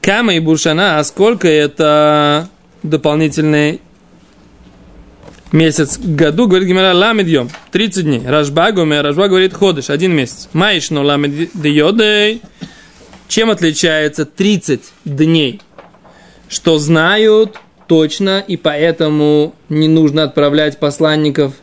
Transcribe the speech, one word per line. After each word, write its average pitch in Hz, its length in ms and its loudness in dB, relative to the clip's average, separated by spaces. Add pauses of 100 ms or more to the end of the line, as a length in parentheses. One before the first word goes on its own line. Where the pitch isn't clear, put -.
Кама 202 340 0
и 160 40 0
Буршана, 160 600 0
а 151 40 0
сколько 196 440 0
это 151 1000 2 (360)
дополнительный 151 960 0 (1700)
месяц 156 460 2
к - 40 -14
году? 160 440 0
Говорит 185 220 2
Гемара, 185 260 2
ламед 202 320 2
йом, 139 240 0 (220)
тридцать 190 340 -2
дней. 131 180 -2
Рашба 147 480 0
гомер, 156 320 0
Рашба 160 260 0
говорит, 185 260 2
ходыш, 170 340 -2
один 170 240 0
месяц. 135 400 -4
Маиш, 180 380 -2
но 147 100 -2
ламед 143 540 -2
де 151 160 -2
йодей. 208 720 0 (840)
Чем 226 220 0
отличается 160 760 -2
тридцать 190 680 -2 (140)
дней? 147 540 0 (920)
Что - 280 0
знают 208 840 2 (280)
точно, 190 600 0
и 180 100 -6
поэтому 151 960 0 (140)
не 156 180 0
нужно 156 340 2
отправлять 147 560 0
посланников 151 840 -2